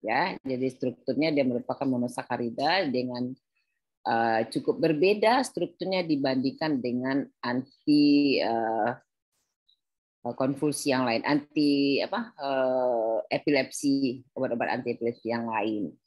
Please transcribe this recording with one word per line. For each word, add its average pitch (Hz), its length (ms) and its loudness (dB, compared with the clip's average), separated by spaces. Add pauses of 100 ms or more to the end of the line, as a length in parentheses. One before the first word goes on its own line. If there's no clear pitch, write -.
Ya, 135 400 0
jadi 131 240 -2
strukturnya 131 640 -2
dia 143 160 2
merupakan 127 400 -2
monosakarida 123 1040 -2
dengan, 123 400 -4 (720)
eh, 113 380 2 (100)
cukup 143 320 -2
berbeda 208 640 4
strukturnya 180 560 -4
dibandingkan 135 800 0
dengan 127 400 -2 (160)
anti, 143 1040 2
eh, 113 480 0 (1400)
konvulsi 139 560 0
yang 127 160 2
lain, 113 160 0
anti 143 800 2
apa, 220 320 -6
eh, 127 840 0 (120)
epilepsi, 139 1040 0
obat-obat 117 400 -2
anti 120 240 -4
epilepsi 117 320 -4
yang 117 160 -4
lain. 107 480 -4 (120)